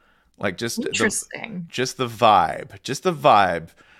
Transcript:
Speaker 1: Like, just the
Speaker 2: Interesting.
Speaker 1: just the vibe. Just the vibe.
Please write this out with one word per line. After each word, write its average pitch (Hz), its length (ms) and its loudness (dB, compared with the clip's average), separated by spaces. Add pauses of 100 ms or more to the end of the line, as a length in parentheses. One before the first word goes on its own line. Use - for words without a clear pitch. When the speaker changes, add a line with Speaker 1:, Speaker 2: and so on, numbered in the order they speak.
(380)
Speaker 1:
Like, 92 200 -6
just 117 240 -6
the - 60 -6
Speaker 2:
Interesting. - 840 -6
Speaker 1:
just - 280 -6
the 127 100 -4
vibe. 101 760 2
Just 131 200 -8
the 180 100 0
vibe. 101 560 2 (300)